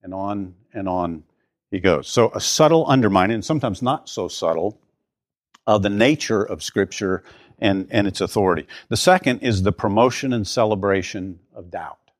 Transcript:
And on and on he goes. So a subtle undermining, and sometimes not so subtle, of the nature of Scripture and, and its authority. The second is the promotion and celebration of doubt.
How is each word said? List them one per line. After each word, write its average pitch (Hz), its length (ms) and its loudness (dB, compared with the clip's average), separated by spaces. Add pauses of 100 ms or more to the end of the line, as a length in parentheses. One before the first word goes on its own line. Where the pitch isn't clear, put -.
And 92 100 -12
on 95 400 -6 (180)
and 98 160 -6
on 85 360 -4 (480)
he 95 80 -4
goes. 85 260 2
So 113 260 2
a 107 80 -6
subtle 160 480 4
undermining, 107 460 4
and 107 100 -4
sometimes 135 380 -2
not 131 260 -2
so 92 200 -8
subtle, 85 520 -4 (840)
of 107 160 4
the 101 80 0
nature 113 520 2
of 90 200 -6
Scripture 95 600 -2 (380)
and, 95 300 0
and 104 160 0
its 92 160 -4
authority. 90 440 0 (220)
The 113 80 -2
second 180 440 2
is 107 220 0
the 101 80 2
promotion 120 600 0
and 107 160 -4
celebration 98 920 -2 (160)
of 90 160 -20
doubt. 82 280 -14 (220)